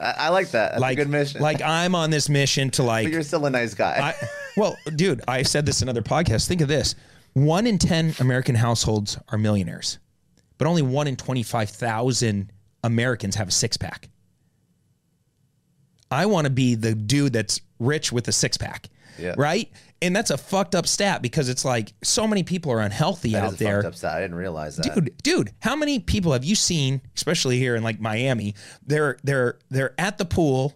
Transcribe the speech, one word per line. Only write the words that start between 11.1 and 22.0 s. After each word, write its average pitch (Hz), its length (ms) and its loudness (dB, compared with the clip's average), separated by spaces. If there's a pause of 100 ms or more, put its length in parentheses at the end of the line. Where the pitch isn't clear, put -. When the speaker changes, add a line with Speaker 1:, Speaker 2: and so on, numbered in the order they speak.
Speaker 2:
twenty-five 117 560 -2
thousand 113 800 -2 (320)
Americans 117 540 0
have 101 120 -4
a - 40 -4
six-pack. - 560 -4 (2000)
I 147 160 2
wanna 165 240 2
be 127 240 4
the 113 200 0
dude 131 380 2
that's 110 280 -2 (180)
rich 127 340 -2
with 120 160 -2
a 104 40 -2
six-pack, - 560 -4 (300)
Speaker 1:
Yeah. 87 180 -6
Speaker 2:
right? 156 340 0 (320)
And 180 120 0
that's 226 160 0
a 143 60 0
fucked 196 380 -2
up 175 120 0
stat 202 360 0
because 127 260 0
it's 127 160 -4
like, 120 280 0 (100)